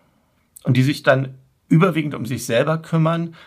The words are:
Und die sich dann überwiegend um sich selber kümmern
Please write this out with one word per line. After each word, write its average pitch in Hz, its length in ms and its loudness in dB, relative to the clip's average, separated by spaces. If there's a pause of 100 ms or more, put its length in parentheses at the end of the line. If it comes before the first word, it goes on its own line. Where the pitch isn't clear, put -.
(640)
Und 127 140 0
die 127 60 4
sich 143 200 -2
dann 135 320 0 (340)
überwiegend 160 460 2
um - 120 -8
sich 131 200 -8
selber 147 320 0
kümmern 165 560 -2 (120)